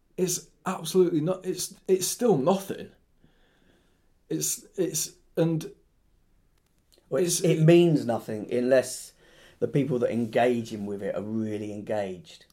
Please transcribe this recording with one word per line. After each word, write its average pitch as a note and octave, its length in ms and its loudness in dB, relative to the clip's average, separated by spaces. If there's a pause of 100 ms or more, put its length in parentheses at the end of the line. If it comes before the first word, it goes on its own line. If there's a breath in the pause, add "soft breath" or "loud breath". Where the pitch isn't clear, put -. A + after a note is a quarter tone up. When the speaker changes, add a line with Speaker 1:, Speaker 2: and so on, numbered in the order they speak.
(160)
Speaker 1:
it's - 320 -4 (180)
absolutely F3 540 2
not, F3 260 -4
it's, - 280 -8 (120)
it's F#3 200 2
still A3+ 300 0
nothing. E3 520 -2 (1400)
It's, - 360 -6 (120)
it's, D#3+ 360 -4 (240)
and E3 340 -2 (1400)
Speaker 2:
Well, - 140 0
it's, F3 180 0
Speaker 1:
it's D#3+ 200 4
Speaker 2:
it D#3 40 6
means F3 420 6
nothing A2 460 -4
unless B2 600 0 (480 soft breath)
the - 80 0
people C3+ 320 0
that A#2+ 100 0
engage A#2 640 0
him G#2 140 -8
with G2+ 160 -8
it G2 120 -4
are F#2+ 80 -6
really G#2+ 500 -6
engaged. G2+ 800 -8